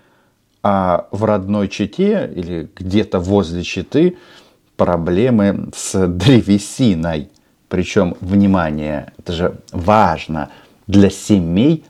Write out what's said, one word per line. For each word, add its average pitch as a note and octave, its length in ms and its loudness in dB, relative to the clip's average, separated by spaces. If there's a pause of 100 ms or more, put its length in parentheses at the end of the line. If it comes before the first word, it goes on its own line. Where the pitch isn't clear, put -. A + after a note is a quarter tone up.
(640)
а F#2+ 480 2
в G#2 100 -4
родной G#2 460 0
Чите F#3 680 -2
или E2+ 400 -8
где-то F#2+ 460 -2
возле F2 420 0
Читы D3+ 540 -2 (600)
проблемы F#2+ 960 0
с F#2+ 340 -2
древесиной. F2+ 1200 2 (400)
Причём, F2+ 520 -2
внимание, F2 1000 0
это - 140 -12
же F2 220 -4 (160)
важно, E2+ 800 0 (400)
для G2 220 4
семей G#2 800 0